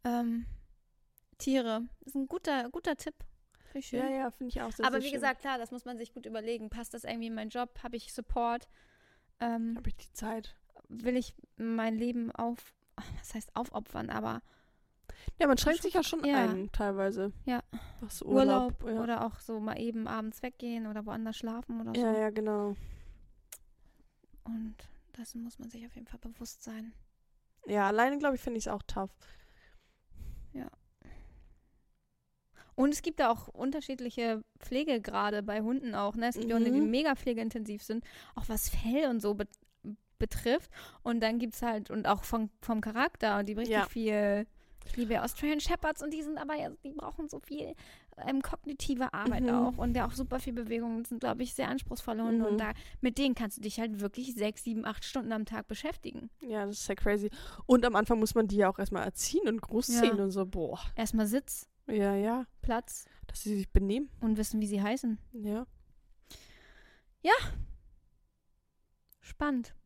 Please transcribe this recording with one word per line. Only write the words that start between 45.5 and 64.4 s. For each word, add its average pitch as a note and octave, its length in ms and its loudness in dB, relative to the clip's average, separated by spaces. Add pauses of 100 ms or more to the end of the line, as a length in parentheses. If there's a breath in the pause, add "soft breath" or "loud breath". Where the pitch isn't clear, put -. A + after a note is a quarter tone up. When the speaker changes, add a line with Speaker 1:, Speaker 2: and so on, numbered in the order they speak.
Speaker 1:
Shepherds D#4 420 0
und D4+ 100 -4
die D#4+ 80 -4
sind D4+ 160 -4
aber, D4+ 180 -4
ja, - 140 -4 (140)
die C#4 80 -10
brauchen D4+ 380 -8
so C#4 100 -10
viel, D4 360 -8 (500 loud breath)
ähm, C4+ 160 0
kognitive C#4 720 -4
Arbeit A#3+ 300 0
Speaker 2:
Mhm. B3 60 4
Speaker 1:
auch B3 280 4
und A#3+ 180 0
ja B3 120 2
auch A#3+ 60 -4
super C4 260 -2
viel B3+ 140 -4
Bewegung A#3 440 -2
und A#3 100 -6
sind, A#3 120 -6
glaub A#3 220 0
ich, B3 120 -4
sehr - 160 -2
anspruchsvolle A#3 540 -2
Hunde. A3+ 220 4
Speaker 2:
Mhm. G#3 60 4
Speaker 1:
Und G#3 80 4
da, G#3+ 120 -2 (300 loud breath)
mit B3+ 160 2
denen C4+ 180 4
kannst A3 220 -4
du A3+ 40 -10
dich G#3 180 -4
halt G#3+ 220 -2
wirklich B3 340 -4
sechs, G#3+ 300 -2
sieben, A3+ 200 -2
acht G#3+ 200 -4
Stunden A3+ 280 -2
am G#3+ 120 -2
Tag A3 220 -6
beschäftigen. - 640 -8 (120)
Speaker 2:
Ja, G#3+ 240 -2
das G#3 160 -6
ist - 80 -8
ja G3 60 2
crazy. G#3 340 2 (360 loud breath)
Und B3 200 10
am A#3+ 100 4
Anfang A3 240 6
muss G#3+ 160 4
man A3 120 6
die G3+ 100 2
ja G3 120 8
auch G3 100 -2
erstmal F#3+ 240 0
erziehen D#4+ 460 0
und A3 120 0
großziehen A#3 560 4
Speaker 1:
Ja. G3 60 2
Speaker 2:
und G3 80 2
so, F#3+ 140 0
boah. F#3 340 -4 (160)
Speaker 1:
Erstmal G#3+ 320 2
Sitz, - 400 -2 (200)
Speaker 2:
Ja, G3+ 280 2
ja. A3+ 300 0 (180)
Speaker 1:
Platz. - 420 -2 (220 soft breath)
Speaker 2:
Dass - 160 -8
sie G#3 140 0
sich G3 120 -2
benehmen. G#3+ 400 4 (120)
Speaker 1:
Und A3 160 2
wissen, G#3+ 240 -2